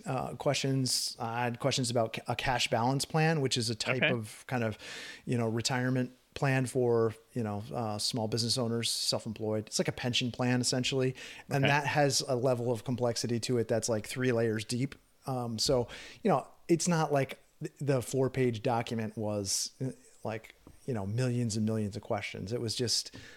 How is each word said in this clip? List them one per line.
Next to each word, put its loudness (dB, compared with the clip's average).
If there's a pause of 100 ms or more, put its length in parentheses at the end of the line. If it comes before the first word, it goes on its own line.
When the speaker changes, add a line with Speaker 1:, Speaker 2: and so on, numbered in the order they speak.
Speaker 1:
uh, -2
questions. 0
I -2
had -2
questions 0
about 0
ca-, -8
a -2
cash 0
balance 2
plan, 2
which 0
is -2
a -2
type 0
Speaker 2:
Okay. 4
Speaker 1:
of -6
kind -2
of, 0 (480)
you 0
know, 2
retirement 0 (240)
plan 2
for, 4 (180)
you -2
know, -2 (120)
uh, -2
small -2
business 0
owners, 0
self-employed. -2
It's -4
like 2
a -2
pension -2
plan, 2
essentially. 2 (340)
And 2
Speaker 2:
Okay. 6
Speaker 1:
that 2
has 4
a 2
level 2
of -2
complexity 0
to 0
it 2
that's, 0
like, 0
three 0
layers 2
deep. -2 (320)
Um, -4
so, 2 (340)
you 4
know, 2 (220)
it's 4
not 2
like 0 (220)
th-, -8
the 2
four-page 0
document -2
was, -2 (120)
uh, -2 (340)
like, -8 (320)
you -4
know, -2
millions 0
and 0
millions -2
of -8
questions. -4
It -2
was -2
just, -2 (220)